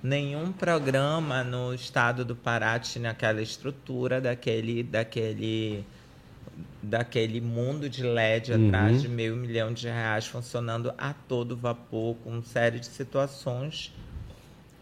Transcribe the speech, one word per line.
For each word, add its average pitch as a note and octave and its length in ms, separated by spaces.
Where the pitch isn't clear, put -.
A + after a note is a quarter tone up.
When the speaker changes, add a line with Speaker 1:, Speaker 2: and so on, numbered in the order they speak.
Speaker 1:
Nenhum C#3+ 520
programa C#3+ 880
no B2 300
estado B2 500
do A#2+ 100
Pará A#2 460
tinha A#2 300
aquela A2 320
estrutura B2+ 800
daquele, A#2 600
daquele, A2 1040
daquele A2+ 600
mundo B2+ 480
de B2 140
led A#2 500
Speaker 2:
Uhum. A2 140
Speaker 1:
atrás G#2+ 340
de B2 80
meio A2+ 260
milhão A#2 380
de A#2 140
reais A2+ 380
funcionando A#2+ 720
a C#3 140
todo A#2+ 300
vapor, A#2 680
com A#2 60
uma A#2 140
série A#2 360
de A#2+ 80
situações. C#3 1040